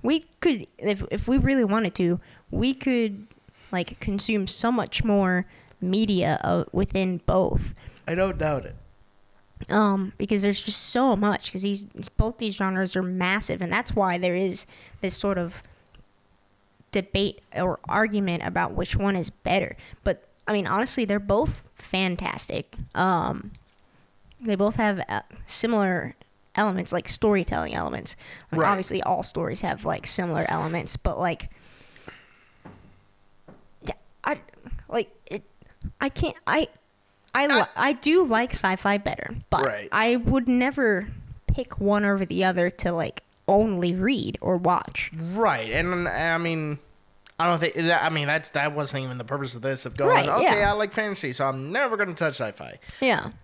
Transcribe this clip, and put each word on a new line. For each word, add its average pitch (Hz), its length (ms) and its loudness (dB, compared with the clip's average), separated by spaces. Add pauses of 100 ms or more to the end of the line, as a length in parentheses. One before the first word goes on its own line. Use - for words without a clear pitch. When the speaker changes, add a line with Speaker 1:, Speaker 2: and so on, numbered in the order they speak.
Speaker 1:
we 302 200 2 (180)
could, 247 260 2 (140)
if, 196 320 -2
if 202 160 -4
we 254 100 4
really 262 280 4
wanted 208 300 0
to, 175 240 2 (320)
we 240 220 0
could, 226 540 -2 (440)
like, 180 280 -6
consume 202 480 0
so - 240 2
much - 320 -2
more 190 420 2 (340)
media, 190 640 2
uh, 170 280 2
within 185 540 0
both. - 500 2 (320)
Speaker 2:
I 165 80 -2
don't 185 240 0
doubt 147 260 -2
it. - 100 -12 (960)
Speaker 1:
Um, 196 480 2
because 202 240 0
there's 202 200 0
just - 280 0
so 247 260 4
much, 208 380 0
'cause 185 80 -6
these, 202 240 -4 (320)
both 220 200 0
these 208 180 -4
genres 190 420 0
are 185 60 0
massive, 185 580 -2
and 175 100 -4
that's 220 240 -2
why 185 220 2
there 180 180 0
is 185 300 -2 (340)
this 185 160 -2
sort 196 220 0
of 175 260 -6 (1300)
debate 196 500 -2 (140)
or 180 240 -2 (100)
argument 202 560 0
about 175 280 -2
which - 240 -2
one 196 180 2
is 175 140 -2
better. - 480 -2 (260)
But, - 240 -2 (200)
I 220 60 0
mean, 202 140 0
honestly, 233 380 0
they're 202 140 0
both 202 440 0 (120)
fantastic. - 1000 -4 (180)
Um, 185 580 0 (920)
they 214 140 0
both 202 200 2
have, 208 320 2
uh, 101 140 -4 (240)
similar 202 680 0 (420)
elements, 190 360 0
like 175 160 -2
storytelling - 680 2
elements. - 440 -6 (340)
I 160 40 -4
mean, 160 80 4
Speaker 2:
Right. 175 60 6
Speaker 1:
obviously, 185 320 0
all 175 220 0
stories - 380 -4
have, - 240 -4
like, 156 200 -2
similar 170 440 0
elements, 160 480 -2
but, - 200 -2
like, 170 320 -2 (2250)
yeah, 156 120 -10 (320)
I, 294 160 -2 (480)
like, 233 200 -2 (160)
it, 202 180 -10 (580)
I 277 80 0
can't, - 260 -2 (100)
I, 294 220 2 (680)
I, 277 120 4
li-, 285 60 4
Speaker 2:
I 220 220 6
Speaker 1:
I 269 180 2
do 320 320 4
like 233 260 0
sci-fi 202 480 2
better, - 360 -6 (140)
but - 160 2
Speaker 2:
Right. - 260 -4
Speaker 1:
I 240 260 4
would 240 300 2
never 247 600 2 (400)
pick - 320 0
one 202 260 4
over 196 200 2
the 180 180 0
other 180 260 4
to, 180 220 -2
like, - 320 -4 (240)
only 196 480 4
read 185 440 0
or 185 180 0
watch. - 520 0 (240)
Speaker 2:
Right, 139 380 2
and, 175 360 0
I 160 300 0
mean, 160 400 -2 (600)
I 170 100 2
don't 170 100 2
think 170 140 0
that, 170 300 2
I 160 60 4
mean, 147 180 0
that's, 151 240 0
that 147 220 0
wasn't 143 300 -4
even 127 140 -8
the 123 80 -8
purpose 135 300 -4
of 113 80 -10
this, 135 240 -2
of 120 100 -10
going, 143 140 4
Speaker 1:
Right, - 180 4
Speaker 2:
"Okay, 240 300 4
Speaker 1:
yeah. 202 100 4
Speaker 2:
I 208 40 2
like 208 200 -2
fantasy, 196 400 -2
so 135 120 0
I'm 135 260 -4
never 233 260 0
gonna 190 160 0
touch 156 220 0
sci-fi." 101 420 -8 (240)
Speaker 1:
Yeah. 233 300 2 (120)